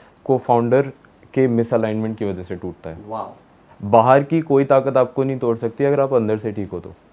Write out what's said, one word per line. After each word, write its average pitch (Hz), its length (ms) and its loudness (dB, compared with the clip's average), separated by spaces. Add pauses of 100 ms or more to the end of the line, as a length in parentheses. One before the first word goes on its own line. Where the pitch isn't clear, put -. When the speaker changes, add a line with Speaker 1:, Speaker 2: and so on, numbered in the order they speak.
(240)
Speaker 1:
को 131 140 0
फाउंडर 120 440 2 (520)
के 131 140 2
मिसअलाइनमेंट 110 680 -2
की 110 60 -6
वजह 92 180 -6
से 90 140 -10
टूटता 87 340 -12
है। 82 160 -14
Speaker 2:
वाओ। 107 280 -12 (480)
Speaker 1:
बाहर 120 400 4
की 160 180 -2
कोई 139 240 2
ताकत 135 320 2
आपको 131 280 0
नहीं 135 140 -4
तोड़ 117 180 -2
सकती 117 280 -4
अगर 139 160 2
आप 135 120 0
अंदर 110 260 0
से 110 140 -6
ठीक 101 180 -8
हो 90 100 -10
तो। 90 140 -18 (180)